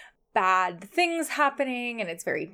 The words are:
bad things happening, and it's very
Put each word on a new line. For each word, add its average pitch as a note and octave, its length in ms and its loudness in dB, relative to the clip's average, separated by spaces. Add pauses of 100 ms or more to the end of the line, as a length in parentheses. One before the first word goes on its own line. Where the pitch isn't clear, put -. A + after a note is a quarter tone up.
(340)
bad F#3 480 2
things E4+ 460 0
happening, C4 720 0
and F#3 100 -4
it's E3+ 140 -8
very D#3 300 -2